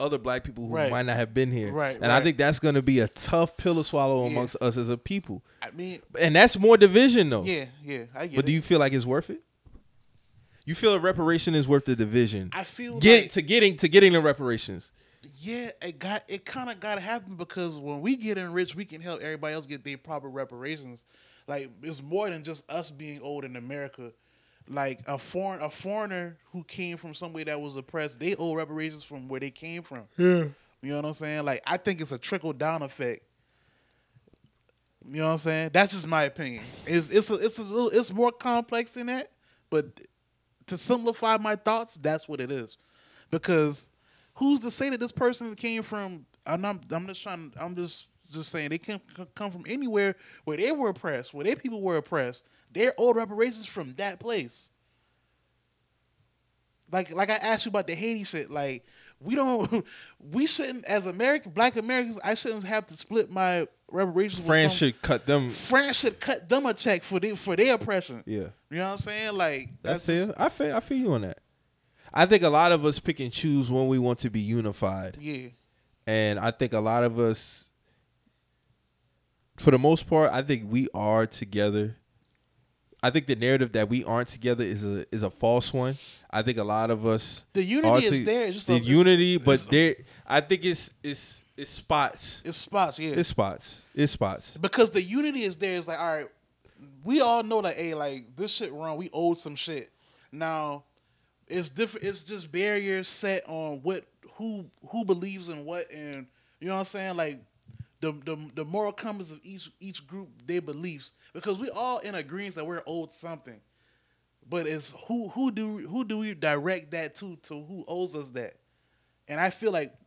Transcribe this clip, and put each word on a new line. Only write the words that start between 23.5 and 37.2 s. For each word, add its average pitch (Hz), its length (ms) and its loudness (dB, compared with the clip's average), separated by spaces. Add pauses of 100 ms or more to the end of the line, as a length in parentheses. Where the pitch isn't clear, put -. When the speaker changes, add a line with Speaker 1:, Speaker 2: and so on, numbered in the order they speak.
Speaker 2:
America. 131 560 -12 (540)
Like, 135 400 -6
a 143 120 -4
foreign, 190 440 -6
a 151 60 -4
foreigner 185 720 -8 (140)
who 175 120 -10
came 175 320 -8
from 165 160 -14
somewhere 160 320 -10
that 151 160 -4
was 143 160 -10
oppressed, 139 420 -8
they 175 180 -2
owe 165 180 -2
reparations 156 500 -6
from 131 240 -14
where 131 120 -6
they 139 100 -8
came 165 320 -12
from. 127 220 -16 (120)
Speaker 1:
Yeah. 175 280 6 (360)
Speaker 2:
You 135 100 -8
know 147 60 -4
what 147 80 -4
I'm 151 80 -4
saying? 151 320 -6
Like, 135 220 -2
I 170 100 -2
think 180 240 -2
it's 143 120 -8
a 127 60 -8
trickle 165 360 -6
down 151 260 -2
effect. 131 440 -8 (1800)
You 135 140 -14
know 160 60 0
what 160 60 2
I'm 165 60 0
saying? 160 360 -2
That's 196 180 6
just 175 140 -4
my 160 180 2
opinion. 127 400 -6 (220)
It's, 165 240 0
it's 214 180 4